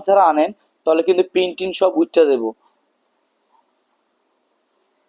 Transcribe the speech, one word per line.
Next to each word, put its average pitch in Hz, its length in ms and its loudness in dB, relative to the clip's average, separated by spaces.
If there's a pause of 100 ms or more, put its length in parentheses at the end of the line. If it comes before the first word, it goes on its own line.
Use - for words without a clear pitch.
ছাড়া 196 240 4
আনেন, 151 200 -2 (340)
তাহলে 160 240 0
কিন্তু 180 140 0 (100)
পিন 185 240 -2
টিন 185 140 -8 (100)
সব 185 200 2
উঠতে 170 300 0
দেব। 123 120 0 (2750)